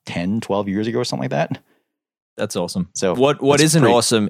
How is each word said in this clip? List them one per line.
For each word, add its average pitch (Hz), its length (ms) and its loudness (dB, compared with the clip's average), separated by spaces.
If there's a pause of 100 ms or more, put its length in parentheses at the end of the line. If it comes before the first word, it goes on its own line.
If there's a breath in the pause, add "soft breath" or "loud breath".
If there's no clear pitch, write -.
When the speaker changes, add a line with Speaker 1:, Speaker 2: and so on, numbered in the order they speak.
Speaker 1:
ten, 98 360 -4
twelve 101 260 -2
years 104 180 -2
ago 120 120 -4
or 123 60 -2
something - 200 -6
like 131 60 -6
that. 143 320 -4 (760)
Speaker 2:
That's 107 200 -6
awesome. 87 380 -6
Speaker 1:
So 92 200 0
Speaker 2:
What, 143 280 2
what 139 160 4
Speaker 1:
that's 147 120 4
Speaker 2:
isn't 160 120 4
Speaker 1:
pretty 120 120 6
Speaker 2:
awesome 110 340 2